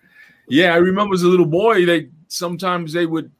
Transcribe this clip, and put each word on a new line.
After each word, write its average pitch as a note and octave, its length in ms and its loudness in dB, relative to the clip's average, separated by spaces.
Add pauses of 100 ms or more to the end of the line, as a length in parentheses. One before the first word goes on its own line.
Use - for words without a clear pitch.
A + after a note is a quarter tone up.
(480)
Yeah, E3 260 2
I E3 40 2
remember F#3+ 360 0
as F3+ 100 0
a F3 40 4
little F3+ 180 4
boy, F#3 400 2
they, D#3+ 240 0 (180)
sometimes F3 680 -8
they E3+ 120 -2
would D#3+ 340 -6